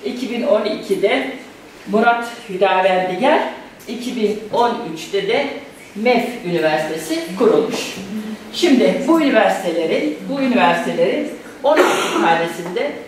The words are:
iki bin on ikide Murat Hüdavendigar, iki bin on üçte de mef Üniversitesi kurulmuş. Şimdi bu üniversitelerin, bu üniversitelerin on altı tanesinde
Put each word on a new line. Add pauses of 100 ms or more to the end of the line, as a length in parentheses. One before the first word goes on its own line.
iki
bin
on
ikide (600)
Murat (220)
Hüdavendigar, (480)
iki
bin (140)
on (180)
üçte
de (480)
mef (160)
Üniversitesi (200)
kurulmuş. (580)
Şimdi
bu
üniversitelerin, (120)
bu
üniversitelerin (320)
on
altı
tanesinde (160)